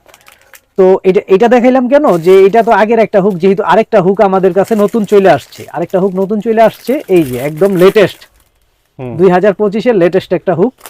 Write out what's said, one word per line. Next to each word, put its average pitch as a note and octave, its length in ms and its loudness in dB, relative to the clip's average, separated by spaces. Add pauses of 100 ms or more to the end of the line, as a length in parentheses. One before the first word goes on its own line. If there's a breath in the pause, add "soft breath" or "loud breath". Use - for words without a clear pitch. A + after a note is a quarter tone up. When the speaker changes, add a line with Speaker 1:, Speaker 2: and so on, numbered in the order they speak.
(760 soft breath)
Speaker 1:
তো F#3 260 2
এটা, F#3+ 240 0
এটা G3 200 2
দেখাইলাম B3 400 2
কেন, C4+ 300 0
যে F#3+ 280 4
এটা G#3+ 180 2
তো A3+ 80 0
আগের G#3+ 280 0
একটা G3+ 220 0
হুক, G3 160 -2
যেহেতু G3 260 0
আরেকটা G3 380 0
হুক F#3 200 0
আমাদের F#3+ 320 0
কাছে G3 220 -2
নতুন G#3 300 -2
চলে F#3+ 240 2
আসছে, - 420 -4
আরেকটা E3+ 280 -6
হুক F#3 160 -2
নতুন G3 260 -4
চলে A3 200 -2
আসছে, A#3 460 -2
এই F3 160 2
যে B2+ 140 -6
একদম D#3 380 -4
লেটেস্ট, F#3+ 420 0 (840)
Speaker 2:
হুম। B2+ 180 -12
Speaker 1:
দুই F#3 120 2
হাজার F#3 240 0
পঁচিশের G#3 420 -2
লেটেস্ট F3 380 -2
একটা F3 220 -4
হুক। G3 180 -2 (160)